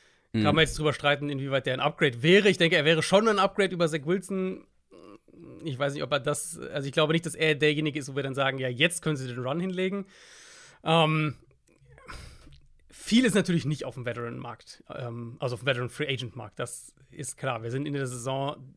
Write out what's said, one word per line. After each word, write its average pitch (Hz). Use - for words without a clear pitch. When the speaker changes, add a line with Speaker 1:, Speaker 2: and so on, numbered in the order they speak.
Speaker 1:
Mhm. 110
Speaker 2:
Kann 147
man 160
jetzt -
drüber 151
streiten, 143
inwieweit 135
der 131
ein 131
Upgrade 135
wäre. 196
Ich -
denke, 165
er 147
wäre 160
schon 208
ein 208
Upgrade 190
über 170
Zach 147
Wilson. 185
Ich 131
weiß 143
nicht, 147
ob 131
er 143
das, 147
also 139
ich 139
glaube 156
nicht, 165
dass 151
er 156
derjenige 151
ist, 135
wo 135
wir 143
dann 135
sagen, 135
ja, 131
jetzt 143
können 156
sie 131
den 123
Run 131
hinlegen. 190
Ähm, 156
viel -
ist 196
natürlich 175
nicht 143
auf 127
dem 123
Veteran-Markt, 120
ähm, 120
also 120
auf 104
dem 127
Veteran-Free-Agent-Markt, 123
das -
ist -
klar. 120
Wir 117
sind 135
in 147
der 135
Saison, 135